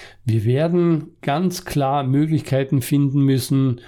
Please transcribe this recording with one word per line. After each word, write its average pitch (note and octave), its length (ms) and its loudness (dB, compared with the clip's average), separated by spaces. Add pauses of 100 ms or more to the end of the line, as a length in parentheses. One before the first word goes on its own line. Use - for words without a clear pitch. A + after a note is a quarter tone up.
(260)
Wir A2 180 0
werden E3 680 0 (100)
ganz F3 420 -2
klar C#3 400 -2
Möglichkeiten C3+ 760 0
finden C#3+ 400 0
müssen, C3+ 680 0